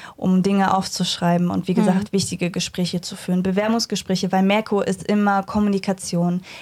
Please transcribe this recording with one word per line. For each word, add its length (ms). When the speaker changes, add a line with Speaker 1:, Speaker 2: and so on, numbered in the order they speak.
Speaker 1:
um 260
Dinge 340
aufzuschreiben 720
und 180
wie 80
Speaker 2:
Hm. 80
Speaker 1:
gesagt, 280
wichtige 380
Gespräche 500
zu 160
führen, 260
Bewerbungsgespräche, 880
weil 100
Merkur 440
ist 180
immer 380
Kommunikation, 1000